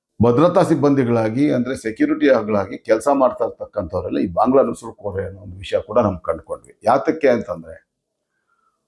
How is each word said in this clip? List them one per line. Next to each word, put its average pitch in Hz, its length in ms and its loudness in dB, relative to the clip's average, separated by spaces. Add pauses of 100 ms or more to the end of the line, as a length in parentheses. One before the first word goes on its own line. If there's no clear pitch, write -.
(220)
ಭದ್ರತಾ 160 400 4
ಸಿಬ್ಬಂದಿಗಳಾಗಿ, 135 880 2
ಅಂದ್ರೆ 123 240 -2
ಸೆಕ್ಯೂರಿಟಿ 147 520 -2
ಆಗಳಾಗಿ 107 500 0
ಕೆಲಸ 110 340 0
ಮಾಡ್ತಾ 127 320 2
ಇರ್ತಕ್ಕಂಥವರೆಲ್ಲ 90 720 -6
ಈ 85 140 -2
ಬಾಂಗ್ಲಾ 120 300 2
ನುಸುಳುಕೋರೆ 104 640 -6
ಅನ್ನೋ 87 140 -14
ಒಂದು 92 160 -18
ವಿಷಯ 98 240 -4
ಕೂಡ 107 180 -4
ನಾವು 98 200 2
ಕಂಡುಕೊಂಡ್ವಿ. - 680 -10
ಯಾತಕ್ಕೆ 139 440 0
ಅಂತಂದ್ರೆ, 87 600 -4 (1000)